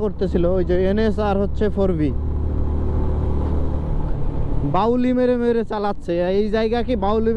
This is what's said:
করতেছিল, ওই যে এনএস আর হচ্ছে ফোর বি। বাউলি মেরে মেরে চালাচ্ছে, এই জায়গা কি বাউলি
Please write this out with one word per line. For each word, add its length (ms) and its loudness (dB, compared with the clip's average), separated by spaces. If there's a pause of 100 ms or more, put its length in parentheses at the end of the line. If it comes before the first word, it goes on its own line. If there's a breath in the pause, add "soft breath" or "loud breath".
করতেছিল, 400 0 (140)
ওই 120 2
যে 60 2 (160)
এনএস 260 2 (120)
আর 140 2
হচ্ছে 220 0 (100)
ফোর 240 2
বি। 120 0 (2750)
বাউলি 420 2
মেরে 260 2
মেরে 280 0
চালাচ্ছে, 420 -4 (260)
এই 160 0
জায়গা 320 0
কি 60 0 (120)
বাউলি 320 2